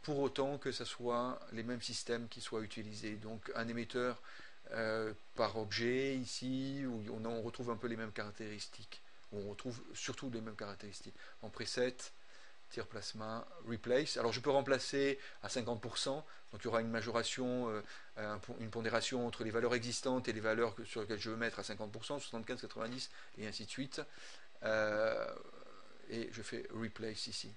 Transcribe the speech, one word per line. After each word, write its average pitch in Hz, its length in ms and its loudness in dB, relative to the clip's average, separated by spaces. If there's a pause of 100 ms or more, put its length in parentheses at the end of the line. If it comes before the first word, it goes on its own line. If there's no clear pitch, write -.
pour 143 180 2
autant 139 380 4
que 135 140 -2
ce 120 140 -2
soit 120 540 2 (120)
les 113 120 -4
mêmes 120 180 -2
systèmes 117 480 0
qui 117 120 -8
soient 113 200 0
utilisés. 107 540 -4
Donc, 110 400 -6
un 113 120 0
émetteur, 120 540 0 (500)
euh, 110 420 2 (220)
par 107 220 4
objet 120 580 4
ici, 131 720 0
où 113 160 -2 (100)
on, 110 120 -2
on 117 180 0
retrouve 117 260 -2
un 117 80 2
peu 123 100 -2
les 117 80 2
mêmes 110 160 -2
caractéristiques, 104 920 -6 (300)
où 104 80 -2
on 101 120 -2
retrouve 120 280 -4 (140)
surtout 127 380 -2
les 113 100 -2
mêmes 110 140 -6
caractéristiques. 101 600 -6 (280)
En 110 60 -6
preset, 123 460 2 (800)
tiers 110 140 -4
plasma 110 600 -4 (200)
replace. 120 500 4
Alors 117 160 6
je 120 60 0
peux 123 100 4
remplacer 139 680 6 (240)
à 101 60 -4
cinquante 117 300 2
pour 117 180 -2
cent, 143 280 0 (260)
donc 104 100 -8
il - 40 -8
y - 20 4
aura 113 140 8
une 113 80 2
majoration, 117 800 2
euh, 107 120 0 (360)
un 107 220 -2
pon-, 113 200 -6
une 110 120 -4
pondération 113 560 4
entre 117 160 -2
les 110 80 2
valeurs 117 240 6
existantes 123 520 2
et 127 60 2
les 107 60 0
valeurs 110 360 4
que, 117 80 -6
sur 110 180 -2
lesquelles 104 180 0
je 110 100 -2
veux 110 80 -2
mettre 113 220 2
à 98 40 -4
cinquante 104 280 -4
pour 113 120 -6
cent, 143 160 -2
soixante-quinze, 123 420 -4
quatre-vingt-dix, 120 500 -4 (260)
et 107 100 -2
ainsi 104 180 -4
de - 40 -10
suite. 139 320 -4 (600)
Euh, 110 640 4 (840)
et 117 220 -2
je 117 100 -6
fais 117 320 -4
replace 110 540 -2
ici. 107 300 -6